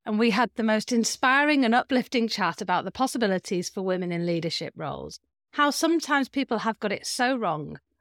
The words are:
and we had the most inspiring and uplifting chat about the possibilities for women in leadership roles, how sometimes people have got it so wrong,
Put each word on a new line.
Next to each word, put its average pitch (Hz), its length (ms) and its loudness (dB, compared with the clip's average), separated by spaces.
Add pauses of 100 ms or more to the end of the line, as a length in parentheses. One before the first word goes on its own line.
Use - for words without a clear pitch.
and 214 140 -2
we 226 140 4
had 226 220 2
the 233 80 -4
most 214 300 0
inspiring 269 720 2
and 226 100 4
uplifting 240 540 0
chat 180 320 -2
about 180 240 0
the 185 60 -6
possibilities 190 800 -2
for 202 100 -8
women 185 320 -2
in 170 140 -2
leadership 165 500 -4
roles, 139 420 -10 (340)
how 294 180 2
sometimes 302 580 0
people 254 300 -2
have 214 200 -4
got 208 140 -2
it - 140 -8
so 254 280 0
wrong, 156 440 -4 (220)